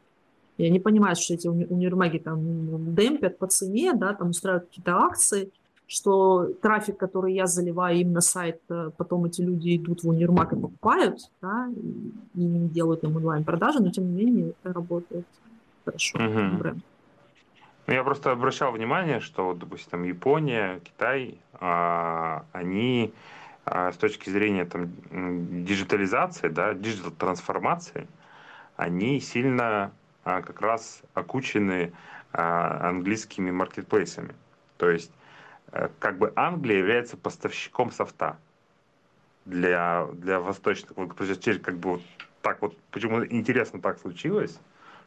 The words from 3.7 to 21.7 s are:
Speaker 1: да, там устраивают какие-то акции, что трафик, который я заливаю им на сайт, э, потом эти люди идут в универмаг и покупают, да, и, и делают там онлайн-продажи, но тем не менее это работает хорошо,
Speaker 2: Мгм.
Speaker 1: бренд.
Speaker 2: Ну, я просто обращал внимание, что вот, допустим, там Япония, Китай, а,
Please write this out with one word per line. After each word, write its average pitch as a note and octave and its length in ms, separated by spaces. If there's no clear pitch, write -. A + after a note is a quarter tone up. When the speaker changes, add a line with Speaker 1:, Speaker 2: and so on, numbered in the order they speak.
Speaker 1:
да, G3 200
там F3 160
устраивают F3+ 380
какие-то F3 300
акции, G#3+ 540
что F#3+ 600
трафик, G#3+ 360
который F#3+ 360
я F#3 120
заливаю F3 540
им F3 120
на E3+ 100
сайт, E3+ 380
э, E3+ 280
потом F3 280
эти E3+ 160
люди F3 360
идут E3+ 260
в E3 60
универмаг E3+ 440
и - 60
покупают, A3+ 580
да, A3+ 340
и, - 340
и E3+ 280
делают E3 320
там D#3 140
онлайн-продажи, D#3+ 680
но F#3 100
тем F#3 220
не G3 120
менее F3+ 360
это F#3 120
работает F3 520
хорошо, - 320
Speaker 2:
Мгм. G#2+ 400
Speaker 1:
бренд. - 240
Speaker 2:
Ну, - 60
я B2+ 100
просто C3+ 260
обращал B2+ 420
внимание, B2+ 480
что - 260
вот, F2+ 120
допустим, F2 320
там F2 140
Япония, G#2+ 800
Китай, B2 560
а, E2+ 960